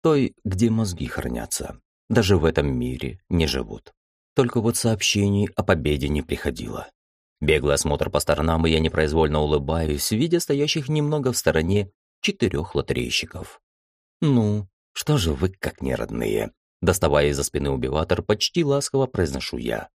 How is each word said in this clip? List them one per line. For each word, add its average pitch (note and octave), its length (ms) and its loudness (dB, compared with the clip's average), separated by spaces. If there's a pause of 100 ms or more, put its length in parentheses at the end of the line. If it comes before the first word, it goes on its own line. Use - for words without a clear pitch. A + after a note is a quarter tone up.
Той, D3 420 2
где G#2 260 2
мозги G2+ 380 -2
хранятся. - 720 -8 (300)
Даже G#2 280 6
в D#2 80 2
этом C#2+ 320 2
мире B1 520 -6
не E2 180 2
живут. A1+ 460 -8 (420)
Только B2 240 2
вот A2+ 160 0
сообщений G2+ 800 2
о G2 80 -2
победе D2+ 460 2
не D2 140 0
приходило. - 680 -6 (500)
Беглый D2+ 360 4
осмотр D2 340 -2
по D2 100 0
сторонам, D#2+ 460 2
и E2 60 4
я D#2+ 80 4
непроизвольно D#2 600 2
улыбаюсь, D2+ 720 -2
видя D#3+ 280 0
стоящих C#3+ 500 -2
немного D3 420 0
в A#2+ 60 -4
стороне E2+ 540 0 (300)
четырёх G2+ 520 -2
лотерейщиков. - 880 -4 (600)
«Ну, G#2+ 460 2 (260)
что - 240 0
же E2 160 2
вы F2+ 160 0
как - 320 -8
не C2+ 120 -4
родные?» A1 580 -2 (300)
Доставая D2 460 2
из-за C#2+ 160 0
спины C#2 260 -4
убиватор, C2+ 540 -2
почти - 420 -2
ласково C#3 400 0
произношу C#2 520 -4
я. A#1 320 -6 (100)